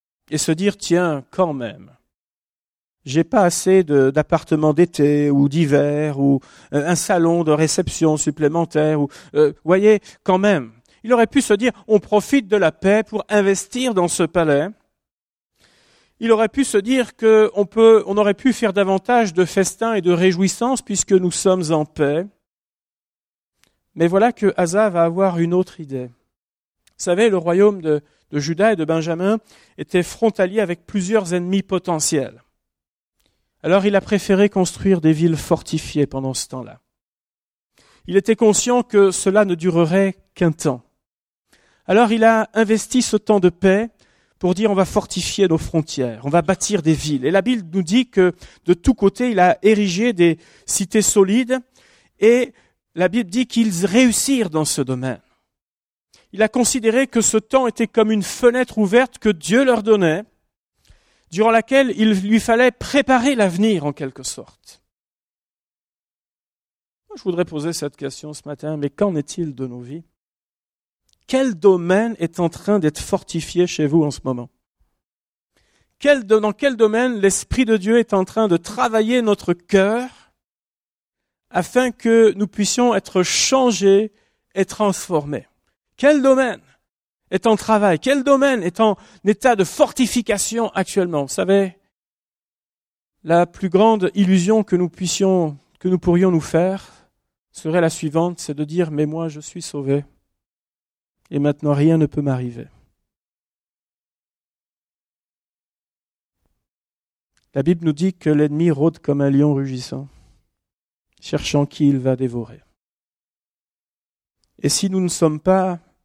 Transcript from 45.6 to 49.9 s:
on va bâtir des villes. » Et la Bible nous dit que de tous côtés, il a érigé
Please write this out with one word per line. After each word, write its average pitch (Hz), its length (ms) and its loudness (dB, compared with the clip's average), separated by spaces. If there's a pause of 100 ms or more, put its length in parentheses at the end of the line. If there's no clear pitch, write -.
on 143 40 -4
va 170 120 2
bâtir 185 400 -2
des 156 100 0
villes. » 139 340 -2
Et 151 60 0
la 190 100 2
Bible 220 300 -2
nous 190 100 -2
dit 214 280 0
que 180 240 2 (320)
de 175 80 2
tous 226 200 0
côtés, 233 380 0
il 196 80 -2
a 180 220 4
érigé 208 500 2